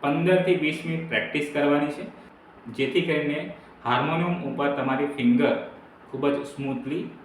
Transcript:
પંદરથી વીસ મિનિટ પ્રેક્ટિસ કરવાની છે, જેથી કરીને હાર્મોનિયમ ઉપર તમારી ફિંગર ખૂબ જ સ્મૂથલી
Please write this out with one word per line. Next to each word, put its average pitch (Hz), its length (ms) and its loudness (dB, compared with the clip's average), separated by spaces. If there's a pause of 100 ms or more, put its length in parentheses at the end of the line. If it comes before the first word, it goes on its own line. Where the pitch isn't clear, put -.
પંદરથી 180 540 4
વીસ 151 320 -2
મિનિટ 165 220 -4
પ્રેક્ટિસ 151 440 -2
કરવાની 147 340 2
છે, - 160 -6 (640)
જેથી 131 340 0
કરીને 147 540 -2 (300)
હાર્મોનિયમ 156 580 0
ઉપર 143 340 -2
તમારી 131 300 0
ફિંગર 135 500 4 (540)
ખૂબ 139 180 0
જ 143 160 0
સ્મૂથલી 135 600 -6 (200)